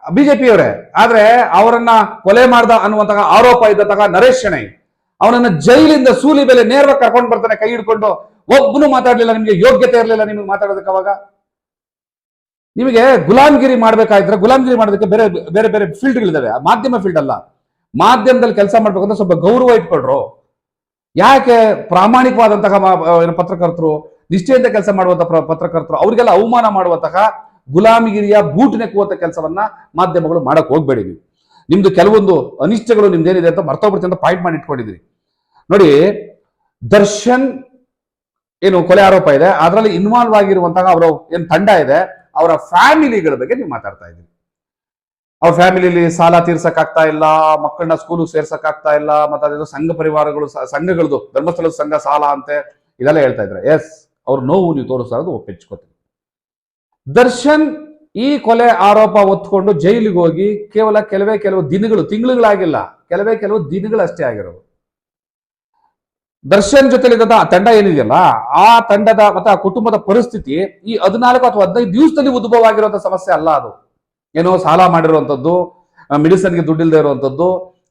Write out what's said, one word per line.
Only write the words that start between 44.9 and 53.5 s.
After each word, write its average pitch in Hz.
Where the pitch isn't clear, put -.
ಅವ್ರ 170
ಫ್ಯಾಮಿಲಿಯಲ್ಲಿ 180
ಸಾಲ 170
ತೀರ್ಸಕ್ 170
ಆಗ್ತಾ -
ಇಲ್ಲ, 156
ಮಕ್ಕಳನ್ನ 156
ಸ್ಕೂಲ್ 165
ಸೇರ್ಸಕ್ 156
ಆಗ್ತಾ 151
ಇಲ್ಲ, 151
ಮತ್ತೆ 151
ಅದೇನೋ 147
ಸಂಘ 151
ಪರಿವಾರಗಳು, 151
ಸ-, 147
ಸಂಘಗಳದ್ದು, 151
ಧರ್ಮಸ್ಥಳದ 165
ಸಂಘ 151
ಸಾಲ 147
ಅಂತೆ, 143
ಇದೆಲ್ಲ 151
ಹೇಳ್ತಾ 127
ಇದ್ರೆ, 98